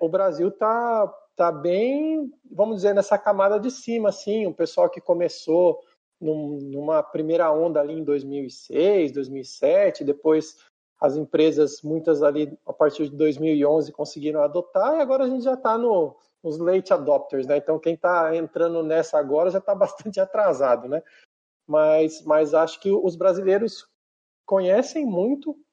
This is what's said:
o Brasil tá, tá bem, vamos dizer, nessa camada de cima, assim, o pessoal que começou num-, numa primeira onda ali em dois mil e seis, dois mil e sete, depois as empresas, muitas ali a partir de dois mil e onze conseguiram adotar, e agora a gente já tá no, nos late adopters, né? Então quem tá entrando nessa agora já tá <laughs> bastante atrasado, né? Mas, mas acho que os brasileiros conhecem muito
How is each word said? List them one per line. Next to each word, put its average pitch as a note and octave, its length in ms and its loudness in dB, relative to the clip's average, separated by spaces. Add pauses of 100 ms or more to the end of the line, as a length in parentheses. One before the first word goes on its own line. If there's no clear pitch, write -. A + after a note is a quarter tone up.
o E3 80 0
Brasil F3+ 400 0
tá, A3 580 0 (280)
tá E3+ 160 2
bem, B3+ 800 -2 (200)
vamos G#3+ 260 -2
dizer, G3 180 2
nessa G3 220 2
camada G3+ 420 2
de A#3 100 -4
cima, A#3 400 -4
assim, G#3 380 -4
o D#3+ 60 -6
pessoal F3 360 0
que F3 100 -14
começou F3 800 0 (400)
num-, D3+ 440 -6
numa D3 400 -2
primeira D#3+ 480 0
onda D#3 280 2
ali D3 140 -2
em D#3+ 100 -8
dois C#3+ 200 -2
mil C#3 200 -8
e B2+ 60 -10
seis, E3 600 0
dois C3 180 -6
mil C3+ 140 -10
e - 20 -16
sete, E3+ 580 0
depois D#3 540 0 (420)
as C#3 180 0
empresas, D3+ 640 2
muitas D#3 420 0
ali D3 420 0
a - 60 -10
partir D3+ 380 0
de C#3+ 60 -16
dois D3+ 220 2
mil D#3 160 0
e D3 120 2
onze D3+ 260 2
conseguiram D3+ 500 -4
adotar, F3+ 560 0
e D#4+ 40 2
agora C4+ 240 0
a B3+ 40 0
gente B3+ 140 -4
já C4 140 -2
tá A3+ 200 0
no, G#3 380 0 (260)
nos D#3 160 -6
late F3+ 360 0
adopters, C#3 520 0
né? C#3+ 120 0
Então D#3 220 -2
quem E3 180 -2
tá E3 380 0
entrando E3 480 -2
nessa D#3+ 340 0
agora D3+ 320 0
já F#3+ 100 -2
tá G3 160 -2
<laughs> - 0 -
bastante F#3+ 440 -4
atrasado, C#3 680 0
né? D3 140 -4 (680)
Mas, D#3 580 2
mas D3+ 280 2
acho E3 260 2
que G3 120 -2
os F#3+ 240 0
brasileiros F#3+ 720 0 (600)
conhecem G3+ 600 0
muito B3+ 500 -2 (180)